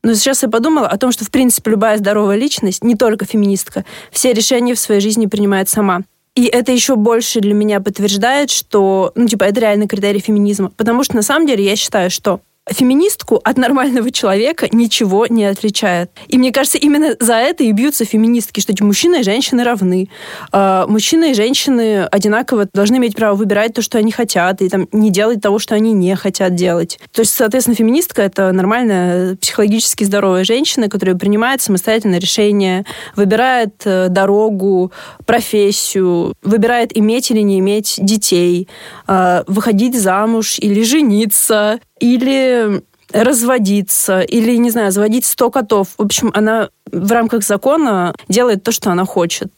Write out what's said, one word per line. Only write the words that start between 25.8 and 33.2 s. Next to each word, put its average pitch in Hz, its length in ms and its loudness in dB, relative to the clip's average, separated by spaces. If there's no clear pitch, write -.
не 190 220 2
хотят 185 400 -2
делать. 170 460 -2
То 226 120 -2
есть, 202 120 0
соответственно, 240 400 0
феминистка — 233 480 0
это 190 300 0
нормальная, 185 840 0
психологически 214 680 -2
здоровая 196 400 0
женщина, 240 440 -2
которая 190 280 -2
принимает 220 460 0
самостоятельно 208 580 0
решения, 196 640 0
выбирает, 220 580 0